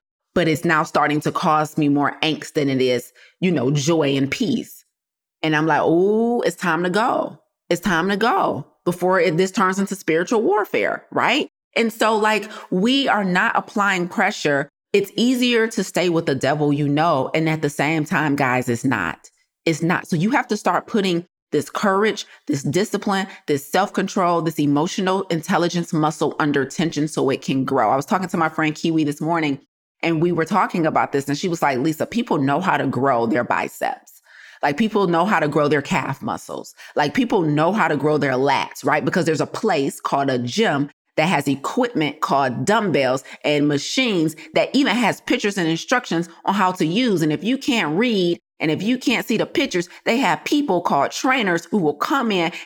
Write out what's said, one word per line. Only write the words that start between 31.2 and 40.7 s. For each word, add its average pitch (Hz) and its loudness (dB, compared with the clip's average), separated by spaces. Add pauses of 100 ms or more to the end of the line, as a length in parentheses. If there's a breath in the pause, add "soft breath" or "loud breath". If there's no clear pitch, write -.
and 143 -2
she 196 -4
was 170 -4
like, 143 0
"Lisa, 147 -2
people 233 -2
know 139 0
how 156 0
to 139 -2
grow 123 2
their 226 2
biceps." - -4 (400 loud breath)
Like, 143 0
people 208 2
know 170 2
how 196 2
to 151 0
grow 147 2
their 147 2
calf - -4
muscles. 87 -10 (200 loud breath)
Like, 147 0
people 247 2
know 156 2
how 190 0
to 156 0
grow 151 0
their 139 0
lats, 131 -2
right? 147 0
Because 165 0
there's 156 0
a 139 -2
place 147 -2
called 139 -2
a 131 0
gym 143 -2 (260)